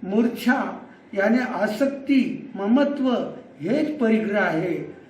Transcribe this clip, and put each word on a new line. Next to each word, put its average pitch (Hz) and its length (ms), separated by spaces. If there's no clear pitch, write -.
मूर्छा 233 720
याने 214 240
आसक्ती, 226 1160
ममत्व 262 540
हेच 277 380
परिग्रह 214 440
आहे. 170 540